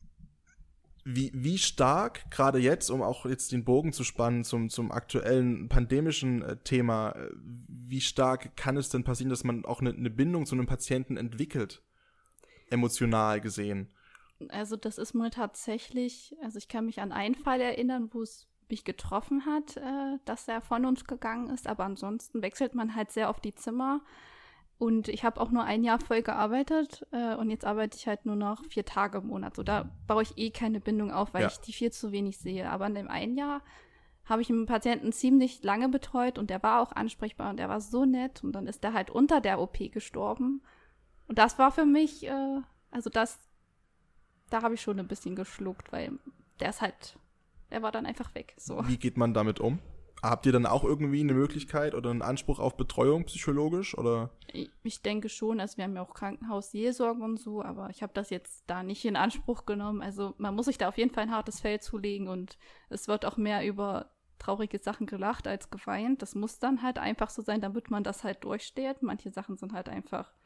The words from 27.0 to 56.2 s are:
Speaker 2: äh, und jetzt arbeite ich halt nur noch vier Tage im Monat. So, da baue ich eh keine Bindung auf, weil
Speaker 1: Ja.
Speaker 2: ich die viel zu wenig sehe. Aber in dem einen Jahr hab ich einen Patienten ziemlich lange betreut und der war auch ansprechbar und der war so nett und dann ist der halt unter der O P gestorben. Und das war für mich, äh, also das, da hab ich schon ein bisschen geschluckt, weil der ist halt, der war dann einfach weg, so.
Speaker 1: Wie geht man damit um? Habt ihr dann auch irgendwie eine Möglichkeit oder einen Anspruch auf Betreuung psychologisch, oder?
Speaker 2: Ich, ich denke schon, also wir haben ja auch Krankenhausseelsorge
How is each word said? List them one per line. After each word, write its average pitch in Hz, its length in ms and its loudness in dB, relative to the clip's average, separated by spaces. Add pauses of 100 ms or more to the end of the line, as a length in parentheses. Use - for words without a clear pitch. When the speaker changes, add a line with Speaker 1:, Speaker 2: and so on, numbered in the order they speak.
Speaker 2:
äh, 233 240 0
und 220 140 0
jetzt 220 160 -4
arbeite 214 320 0
ich - 100 -6
halt 208 200 -2
nur 208 80 0
noch 208 340 -2
vier - 160 -2
Tage 202 320 0
im 190 100 -6
Monat. 196 280 -6
So, - 80 -6
da 202 260 0 (160)
baue 220 160 4
ich - 160 -2
eh 220 140 -2
keine 220 280 -2
Bindung 208 320 0
auf, 202 220 0
weil 247 80 2
Speaker 1:
Ja. 208 60 4
Speaker 2:
ich - 140 -4
die 220 120 -12
viel 233 180 0
zu 214 200 -6
wenig 202 260 -2
sehe. 185 320 -6
Aber 190 160 -2
in 214 80 -2
dem 202 140 -6
einen 214 300 -4
Jahr 285 260 -4 (640)
hab 226 140 2
ich 240 120 2
einen 226 160 2
Patienten 226 460 2
ziemlich 254 500 6
lange 220 260 2
betreut 254 480 0
und 208 140 -4
der 190 100 -4
war 226 220 6
auch 240 80 -6
ansprechbar 214 580 -4
und 190 80 -6
der 190 120 -2
war 202 120 -2
so 233 240 2
nett 262 380 2
und - 80 -2
dann 196 160 -6
ist - 160 -10
der 226 100 0
halt 190 160 0
unter 285 320 6
der 196 180 2
O 180 60 2
P - 240 -4
gestorben. 247 720 -2 (680)
Und 220 120 2
das 226 180 6
war 269 140 8
für 311 140 4
mich, 294 420 6
äh, 269 320 -2 (320)
also 240 180 -4
das, 226 300 0 (1120)
da 226 100 0
hab 226 120 2
ich 226 80 -4
schon 196 180 -2
ein 185 80 -6
bisschen 185 280 -6
geschluckt, 185 560 -8
weil - 200 -6 (480)
der 160 100 -2
ist - 120 -6
halt, - 360 -8 (540)
der 220 100 -6
war 220 100 -4
dann 220 140 -4
einfach - 300 -8
weg, - 240 -14
so. - 280 -4
Speaker 1:
Wie 123 100 2
geht 123 200 -2
man 117 160 4
damit 107 260 2
um? 135 200 2 (440)
Habt 117 240 4
ihr 131 40 8
dann 120 140 8
auch 131 180 4
irgendwie 147 360 2
eine 147 140 4
Möglichkeit 147 600 2
oder 120 160 -2
einen 120 140 0
Anspruch 135 360 0
auf - 160 0
Betreuung 143 500 4
psychologisch, 160 720 0
oder? 117 360 0 (200)
Speaker 2:
Ich, - 200 -8 (100)
ich - 220 -8
denke 214 260 -2
schon, 220 300 -2
also 202 180 -6
wir 196 60 -4
haben 190 120 -4
ja 180 60 -6
auch 180 140 -12
Krankenhausseelsorge 226 1080 -2